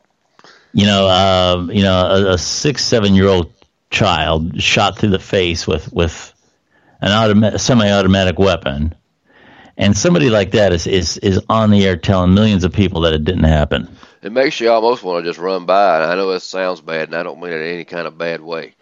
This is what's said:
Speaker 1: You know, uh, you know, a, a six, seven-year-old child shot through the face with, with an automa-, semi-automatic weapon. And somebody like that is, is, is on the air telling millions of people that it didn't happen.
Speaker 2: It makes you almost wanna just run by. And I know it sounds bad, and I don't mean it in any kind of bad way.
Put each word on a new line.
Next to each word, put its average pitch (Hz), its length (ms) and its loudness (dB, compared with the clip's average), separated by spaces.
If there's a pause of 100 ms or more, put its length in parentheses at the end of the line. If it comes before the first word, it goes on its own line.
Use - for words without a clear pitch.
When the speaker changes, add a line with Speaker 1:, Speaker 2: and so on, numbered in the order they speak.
(720)
Speaker 1:
You 101 140 2
know, 98 200 4
uh, 92 640 2
you 101 120 2
know, 92 160 2
a, 95 340 2
a 87 40 0
six, - 460 -4
seven-year-old 98 680 2 (400)
child 82 680 0
shot 101 380 0
through 110 120 0
the 95 100 0
face 87 480 -2
with, - 260 -4
with - 400 -4 (680)
an 98 100 -2
automa-, 107 500 2
semi-automatic 98 800 2
weapon. 80 560 -2 (840)
And 101 180 2
somebody 160 360 2
like 101 200 0
that 101 220 2
is, 85 140 -2
is, 92 300 -2
is 98 300 0
on 110 220 2
the 101 160 4
air 92 100 0
telling 90 380 2
millions 101 300 2
of 87 100 -2
people 87 280 0
that 82 120 2
it 76 100 -2
didn't 85 200 -2
happen. 73 440 0 (360)
Speaker 2:
It 101 80 -10
makes 135 280 -2
you 113 120 2
almost 113 320 0
wanna 87 200 -4
just 82 140 -6
run 90 280 -6
by. 90 360 2
And 80 100 -2
I 90 40 -2
know 95 160 -2
it 90 80 -4
sounds 92 420 -6
bad, 78 280 -8
and 80 60 -10
I 85 80 -6
don't 80 160 -12
mean 87 120 -10
it 80 100 -6
in 82 140 -8
any 85 80 -10
kind 85 240 -10
of 78 100 -16
bad 82 240 -8
way. 80 400 -12